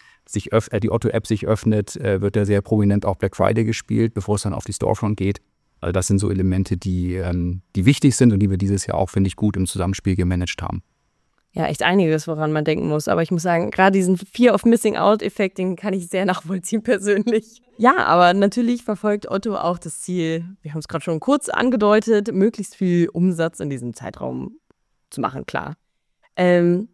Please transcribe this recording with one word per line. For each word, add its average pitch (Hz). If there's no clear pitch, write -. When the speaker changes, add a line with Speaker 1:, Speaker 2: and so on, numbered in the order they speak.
Speaker 1:
sich -
öff-, 110
äh, 107
die 104
Otto-App 113
sich -
öffnet, 107
äh, 101
wird 101
der 104
sehr 98
prominent 101
auch 98
Black 95
Friday 110
gespielt, 110
bevor 104
es 101
dann 104
auf -
die -
Storefront 104
geht. 98
Also 90
das 92
sind 98
so 98
Elemente, 95
die, 90
ähm, 90
die 92
wichtig 135
sind 123
und 98
die 101
wir 95
dieses 98
Jahr -
auch, 95
finde 98
ich, 92
gut 104
im 92
Zusammenspiel 92
gemanagt 90
haben. -
Speaker 2:
Ja, 165
echt -
einiges, 160
woran 156
man 151
denken 156
muss. 151
Aber -
ich -
muss 165
sagen, 175
gerade 190
diesen 190
Fear 240
of 202
Missing 226
Out-Effekt, 196
den 185
kann 196
ich 180
sehr 190
<laughs> -
nachvollziehen 185
persönlich. 214
Ja, 254
aber 175
natürlich 233
verfolgt 208
Otto 196
auch 175
das -
Ziel, 165
wir 147
haben's 156
gerade -
schon 160
kurz -
angedeutet, 214
möglichst 190
viel 175
Umsatz 170
in 147
diesem 120
Zeitraum 127
zu -
machen, 123
klar. -
Ähm, 180